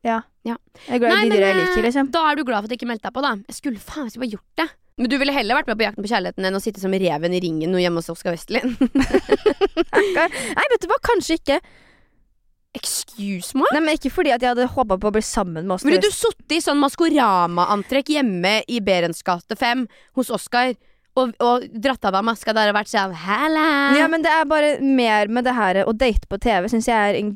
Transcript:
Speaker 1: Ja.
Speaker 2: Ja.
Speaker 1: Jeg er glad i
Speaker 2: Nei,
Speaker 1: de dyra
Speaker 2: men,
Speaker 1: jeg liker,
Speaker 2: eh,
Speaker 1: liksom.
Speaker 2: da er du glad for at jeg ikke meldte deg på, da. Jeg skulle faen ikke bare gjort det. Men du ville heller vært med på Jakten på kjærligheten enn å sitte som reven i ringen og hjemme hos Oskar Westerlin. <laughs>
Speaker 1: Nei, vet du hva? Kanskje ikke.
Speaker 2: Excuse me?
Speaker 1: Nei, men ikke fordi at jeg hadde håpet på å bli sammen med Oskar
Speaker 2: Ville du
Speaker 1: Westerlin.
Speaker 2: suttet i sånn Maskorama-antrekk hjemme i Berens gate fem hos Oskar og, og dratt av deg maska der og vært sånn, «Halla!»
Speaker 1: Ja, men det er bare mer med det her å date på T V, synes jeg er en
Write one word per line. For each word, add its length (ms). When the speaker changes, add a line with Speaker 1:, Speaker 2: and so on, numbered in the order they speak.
Speaker 1:
Ja. 140
Speaker 2:
Ja. 80
Speaker 1:
Jeg 80
er 80
glad 80
i 20
Speaker 2:
Nei, 140
Speaker 1:
de 80
dyra 80
Speaker 2:
men, 80
Speaker 1:
jeg 80
liker, 180
Speaker 2:
eh, 120
Speaker 1:
liksom. 260
Speaker 2:
da 140
er 100
du 80
glad 160
for 0
at 80
jeg 80
ikke 140
meldte 160
deg 40
på, 140
da. 60
Jeg 80
skulle 240
faen 240
ikke 160
bare 80
gjort 320
det. 40
Men 160
du 80
ville 160
heller 240
vært 80
med 80
på 100
Jakten 180
på 60
kjærligheten 380
enn 80
å 80
sitte 160
som 120
reven 320
i 80
ringen 320
og 80
hjemme 160
hos 120
Oskar 220
Westerlin. 460
<laughs> 1800
Speaker 1:
Nei, 160
vet 120
du 60
hva? 140
Kanskje 340
ikke. 220
Speaker 2:
Excuse 840
me? 160
Speaker 1:
Nei, 100
men 140
ikke 140
fordi 200
at 80
jeg 140
hadde 180
håpet 300
på 80
å 20
bli 120
sammen 420
med 100
Oskar 140
Speaker 2:
Ville 100
du 80
Speaker 1:
Westerlin. 300
Speaker 2:
suttet 180
i 80
sånn 160
Maskorama-antrekk 1300
hjemme 400
i 120
Berens 420
gate 340
fem 240
hos 160
Oskar 400
og, 140
og 240
dratt 400
av 80
deg 80
maska 320
der 160
og 80
vært 140
sånn, 180
«Halla!» 400
Speaker 1:
Ja, 80
men 160
det 80
er 160
bare 320
mer 480
med 160
det 140
her 260
å 80
date 400
på 80
T 80
V, 80
synes 160
jeg 80
er 80
en 160